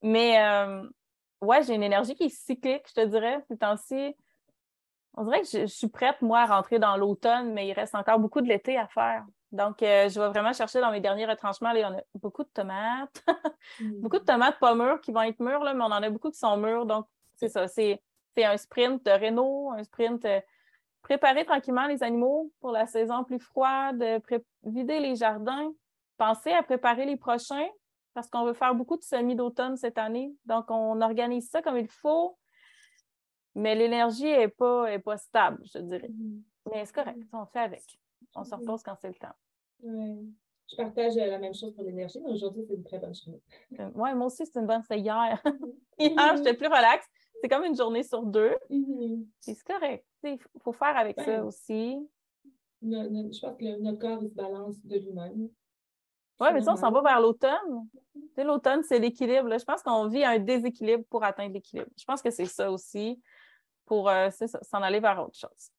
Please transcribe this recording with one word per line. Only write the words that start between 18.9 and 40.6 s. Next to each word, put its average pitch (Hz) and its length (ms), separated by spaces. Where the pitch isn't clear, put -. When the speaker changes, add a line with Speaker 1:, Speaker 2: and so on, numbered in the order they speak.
Speaker 1:
de 214 80
réno, 247 600
un 214 120
sprint, 233 420
euh, 202 140
préparer 277 420
tranquillement 269 440
les 285 160
animaux 254 560
pour 254 120
la 220 140
saison 233 380
plus 247 160
froide, 269 640
euh, 226 160
pré-, 233 260
vider 254 360
les 277 160
jardins, 233 560
penser 226 340
à 339 120
préparer 247 420
les 277 120
prochains 254 480
parce 240 160
qu'on 233 160
veut 240 80
faire 254 200
beaucoup 247 240
de - 60
semis 247 320
d'automne 247 400
cette 247 220
année. 233 360
Donc, 226 240
on 220 320
organise 240 480
ça 320 120
comme 285 160
il 226 120
faut, 330 480
mais 220 220
l'énergie 233 520
est 269 200
pas, 240 440
est 202 80
pas 214 180
stable, 208 480
je - 140
dirais. 175 300
Speaker 2:
Mhm. 220 340
Speaker 1:
Mais 214 140
c'est 202 100
correct, 247 220
Speaker 2:
Mhm. 226 100
Speaker 1:
on 202 60
fait 240 120
avec. 214 240
On - 80
se 233 120
Speaker 2:
Mhm. 240 60
Speaker 1:
repose 226 220
quand 196 180
c'est 190 80
le 185 60
temps. - 200
Speaker 2:
Ouais. 220 320